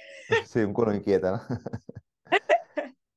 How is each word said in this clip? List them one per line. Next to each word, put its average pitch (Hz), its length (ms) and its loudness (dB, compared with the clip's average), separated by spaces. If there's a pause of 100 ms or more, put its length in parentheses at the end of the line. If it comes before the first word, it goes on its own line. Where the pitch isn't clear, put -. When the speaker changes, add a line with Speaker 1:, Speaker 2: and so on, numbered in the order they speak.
(280)
Speaker 1:
<laughs> 440 180 2
Speaker 2:
Sí, - 140 0
un 101 120 2
culo 110 220 2
inquieto, 95 380 2
¿no? 98 80 -4 (840)
<laughs> 330 720 -2 (200)